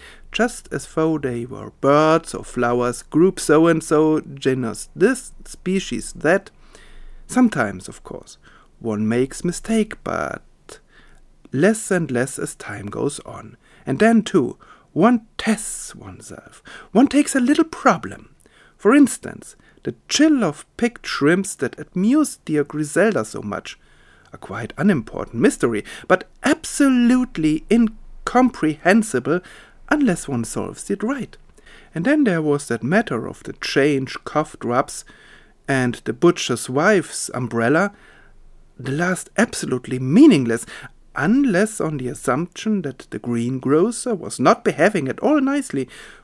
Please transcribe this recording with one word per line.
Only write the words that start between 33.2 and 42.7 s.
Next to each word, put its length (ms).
of 160
the 100
change 720
cough 360
drops 440
and 280
the 80
butcher's 560
wife's 640
umbrella, 600
the 120
last 460
absolutely 600
meaningless, 680
unless 680
on 160
the 100
assumption 760